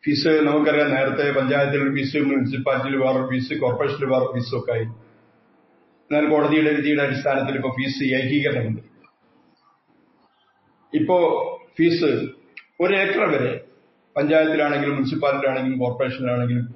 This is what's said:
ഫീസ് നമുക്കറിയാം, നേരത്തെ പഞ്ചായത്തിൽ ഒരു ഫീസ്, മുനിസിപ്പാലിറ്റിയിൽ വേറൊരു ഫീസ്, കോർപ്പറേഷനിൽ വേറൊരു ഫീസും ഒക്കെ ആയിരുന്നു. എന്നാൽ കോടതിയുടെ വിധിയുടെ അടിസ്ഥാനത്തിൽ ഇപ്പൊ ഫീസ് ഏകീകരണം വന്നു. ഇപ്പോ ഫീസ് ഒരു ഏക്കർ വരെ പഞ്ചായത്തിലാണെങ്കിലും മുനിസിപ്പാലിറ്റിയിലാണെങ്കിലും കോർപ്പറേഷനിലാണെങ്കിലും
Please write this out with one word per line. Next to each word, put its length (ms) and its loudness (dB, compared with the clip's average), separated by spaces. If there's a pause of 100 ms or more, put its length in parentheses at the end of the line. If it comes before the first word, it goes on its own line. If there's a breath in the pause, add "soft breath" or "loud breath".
ഫീസ് 220 0
നമുക്കറിയാം, 600 4
നേരത്തെ 500 0
പഞ്ചായത്തിൽ 440 0
ഒരു 120 0
ഫീസ്, 220 -2
മുനിസിപ്പാലിറ്റിയിൽ 800 0
വേറൊരു 320 0
ഫീസ്, 340 -4
കോർപ്പറേഷനിൽ 440 -2
വേറൊരു 280 2
ഫീസും 260 -4
ഒക്കെ 120 -4
ആയിരുന്നു. 260 -4 (1120)
എന്നാൽ 200 2
കോടതിയുടെ 440 4
വിധിയുടെ 300 0
അടിസ്ഥാനത്തിൽ 520 -2
ഇപ്പൊ 140 -4
ഫീസ് 340 -4
ഏകീകരണം 600 0
വന്നു. 160 -6 (2000)
ഇപ്പോ 240 2 (600)
ഫീസ് 340 2 (680)
ഒരു 120 2
ഏക്കർ 360 0
വരെ 320 -2 (560)
പഞ്ചായത്തിലാണെങ്കിലും 800 2
മുനിസിപ്പാലിറ്റിയിലാണെങ്കിലും 840 -2
കോർപ്പറേഷനിലാണെങ്കിലും 840 -2 (100)